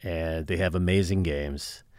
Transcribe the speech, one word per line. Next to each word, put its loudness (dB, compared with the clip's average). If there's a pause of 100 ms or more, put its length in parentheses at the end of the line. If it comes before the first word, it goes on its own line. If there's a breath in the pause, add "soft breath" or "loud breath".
and -4
they -2
have 2
amazing 4
games. -4 (160 soft breath)